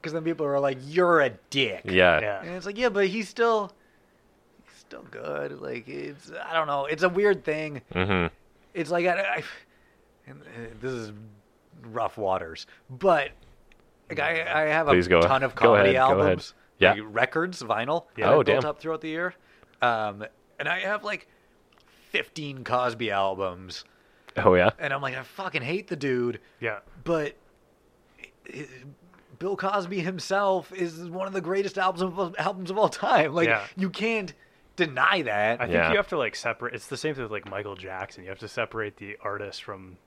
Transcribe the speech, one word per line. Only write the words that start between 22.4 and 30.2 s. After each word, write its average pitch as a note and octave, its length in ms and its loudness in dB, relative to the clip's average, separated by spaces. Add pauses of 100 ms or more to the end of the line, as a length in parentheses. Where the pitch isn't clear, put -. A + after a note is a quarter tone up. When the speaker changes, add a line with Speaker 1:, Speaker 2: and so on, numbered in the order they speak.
Speaker 1:
Cosby A#2+ 460 0
albums. F#2+ 720 -4 (520)
Speaker 2:
Oh, G2+ 160 6
yeah? F2+ 260 6
Speaker 1:
And D3 120 -4
I'm C#3 100 -4
like, C3 140 -6
"I C3 80 -12
fucking F3 380 -8
hate E3+ 260 -6
the F3+ 80 -8
dude." B2 460 -2 (180)
Speaker 3:
Yeah. A2 200 -6 (260)
Speaker 1:
But D3+ 300 -2 (1160)
i-, C#3+ 120 -14 (720)
Bill F#3+ 160 -4
Cosby F#3+ 460 -2
himself F#3+ 720 -2